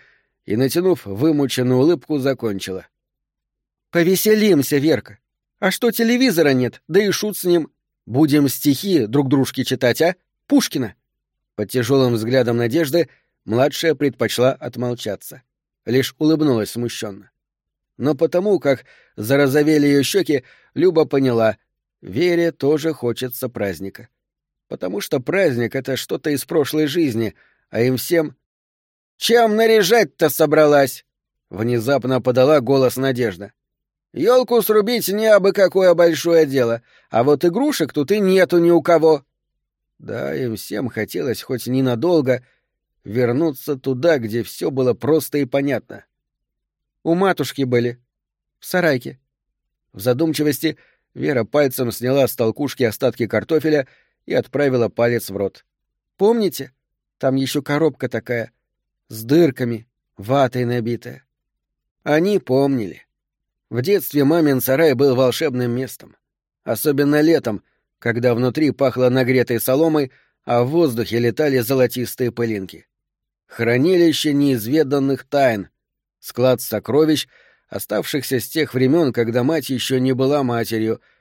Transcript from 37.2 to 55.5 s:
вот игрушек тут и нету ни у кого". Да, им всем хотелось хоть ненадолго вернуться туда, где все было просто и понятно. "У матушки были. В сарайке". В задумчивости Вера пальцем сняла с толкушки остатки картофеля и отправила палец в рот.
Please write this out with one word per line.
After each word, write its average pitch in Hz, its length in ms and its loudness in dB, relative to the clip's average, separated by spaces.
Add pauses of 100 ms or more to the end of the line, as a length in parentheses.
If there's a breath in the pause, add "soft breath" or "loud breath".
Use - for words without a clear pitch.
вот 143 200 2
игрушек 180 480 0
тут 147 200 -2
и 214 80 0
нету 185 380 2
ни 170 120 4
у 170 100 4
кого". 160 440 2 (720)
Да, 135 380 -8
им 120 180 -6
всем 143 340 -8
хотелось 113 540 -6
хоть 127 240 -8
ненадолго 127 800 0 (640)
вернуться 131 680 -2
туда, 135 420 0
где 113 240 -4
все 170 280 -6
было 127 240 0
просто 147 440 -2
и 139 80 0
понятно. 139 580 -4 (1000)
"У 165 120 0
матушки 175 480 -2
были. 120 360 -2 (600)
В - 80 -20
сарайке". 147 520 -2 (720)
В - 80 -18
задумчивости 147 760 -2 (380 soft breath)
Вера 131 300 -2
пальцем 131 460 0
сняла 127 380 0
с - 80 -8
толкушки 123 480 -4
остатки 113 420 -2
картофеля 143 640 0 (380 soft breath)
и - 80 -6
отправила 127 540 0
палец 120 420 -2
в 95 60 -10
рот. 98 280 -6 (520)